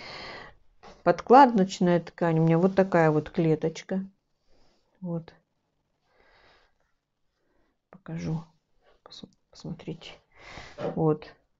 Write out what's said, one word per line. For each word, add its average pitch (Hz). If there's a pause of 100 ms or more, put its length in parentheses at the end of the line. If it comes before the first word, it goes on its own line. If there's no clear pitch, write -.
(1040)
Подкладочная 190
ткань 170
у 165
меня 165
вот 190
такая 180
вот 151
клеточка. 160 (1000)
Вот. 170 (2500)
Покажу. 160 (600)
Пос-, - (220)
посмотрите. - (840)
Вот. 156 (320)